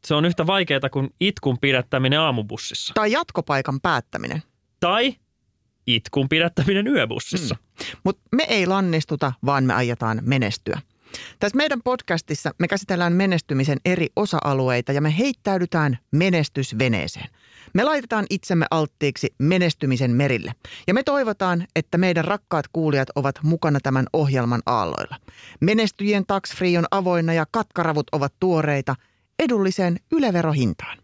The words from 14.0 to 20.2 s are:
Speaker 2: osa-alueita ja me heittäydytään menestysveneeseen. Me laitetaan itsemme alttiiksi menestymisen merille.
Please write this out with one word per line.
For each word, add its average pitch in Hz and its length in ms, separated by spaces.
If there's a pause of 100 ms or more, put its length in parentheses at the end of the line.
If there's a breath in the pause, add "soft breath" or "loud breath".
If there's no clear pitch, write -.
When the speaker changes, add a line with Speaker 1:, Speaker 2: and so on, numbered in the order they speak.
Speaker 2:
osa-alueita 135 760
ja 143 80
me 151 180
heittäydytään 180 800 (120)
menestysveneeseen. 135 1160 (460 loud breath)
Me 202 100
laitetaan 254 460
itsemme 180 400
alttiiksi 151 680
menestymisen 143 720
merille. 120 420 (340 loud breath)